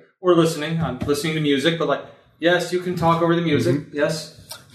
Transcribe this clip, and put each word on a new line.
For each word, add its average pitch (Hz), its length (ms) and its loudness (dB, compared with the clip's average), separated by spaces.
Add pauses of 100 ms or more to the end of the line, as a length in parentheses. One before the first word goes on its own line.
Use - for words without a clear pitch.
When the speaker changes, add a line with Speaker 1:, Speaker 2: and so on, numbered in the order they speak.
(200)
Speaker 1:
Or 180 160 4
listening. 160 460 0
I'm 127 180 -4
listening 147 360 -2
to 156 40 -4
music, 147 400 2
but, 151 80 -2
like, 139 160 -2 (360)
yes, 175 340 0
you 180 60 0
can 180 160 -4
talk 165 260 2
over 170 140 2
the 170 60 0
music. 131 340 0
Speaker 2:
Mm-hmm. 151 200 -8
Speaker 1:
Yes. - 600 -6 (180)